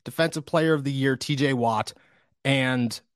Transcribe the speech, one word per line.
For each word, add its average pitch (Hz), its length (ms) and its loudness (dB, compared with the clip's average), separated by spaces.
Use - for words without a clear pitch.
Defensive 160 420 -2
Player 160 280 2
of 147 100 0
the 143 80 -2
Year, 135 240 2
T 147 200 -2
J 139 180 2
Watt, 113 400 -2
and 127 560 0